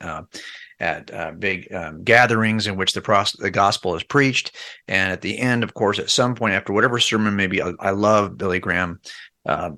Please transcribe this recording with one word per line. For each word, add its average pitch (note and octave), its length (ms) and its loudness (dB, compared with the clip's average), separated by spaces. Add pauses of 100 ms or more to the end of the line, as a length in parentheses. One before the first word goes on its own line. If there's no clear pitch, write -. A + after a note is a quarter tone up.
uh, D#2+ 220 -10 (560)
at, D#2+ 320 -4
uh, D#2+ 200 -8
big, F#2 420 -6
um, E2 300 -10
gatherings A2+ 640 4
in G2 80 -4
which F#2+ 180 0
the F#2+ 80 -4
pros-, G2+ 380 2
the G2+ 100 -2
gospel F#2+ 460 0
is D#2 80 -6
preached. C3+ 520 0 (320)
And F#2+ 240 0
at F#2 100 -6
the G#2+ 180 -6
end, B2 240 2
of F#2 100 -6
course, G#2 240 0
at - 140 -4
some B2+ 240 2
point A2 180 0
after G2 200 -2
whatever A#2+ 260 2
sermon, G#2+ 360 2
maybe, F#2+ 260 0
I, F2 180 -2
I G2 120 0
love G#2 460 4
Billy F#2 220 -2
Graham, F2 400 -2 (460)
uh, E2 320 -2